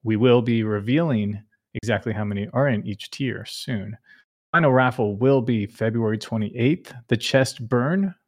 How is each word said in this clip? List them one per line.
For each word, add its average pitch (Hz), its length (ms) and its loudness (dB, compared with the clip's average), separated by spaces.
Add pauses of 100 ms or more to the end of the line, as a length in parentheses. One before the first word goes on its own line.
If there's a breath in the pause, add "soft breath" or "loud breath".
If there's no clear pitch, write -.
We 110 120 0
will 123 260 6
be 117 220 0
revealing 107 800 -2 (300)
exactly 110 400 -2
how 107 100 -4
many 101 300 -6
are 135 160 2
in 104 180 -2
each - 240 -10
tier 127 340 -6
soon. 104 520 -10 (560 soft breath)
Final 156 180 4
raffle 127 460 2
will 131 240 4
be 113 240 0
February 110 520 -2
twenty-eighth. 117 760 -2 (160)
The 117 80 2
chest 131 500 0
burn 175 480 0 (120)